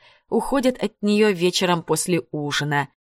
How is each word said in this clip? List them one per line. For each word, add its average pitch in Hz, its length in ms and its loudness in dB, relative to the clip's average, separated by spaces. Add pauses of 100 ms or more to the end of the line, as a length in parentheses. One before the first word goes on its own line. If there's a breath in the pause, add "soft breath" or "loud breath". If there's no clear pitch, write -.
(300 soft breath)
уходят 254 520 0
от 208 200 -4
нее 208 300 4
вечером 175 520 0
после 160 380 0 (100)
ужина, 143 580 -2 (160)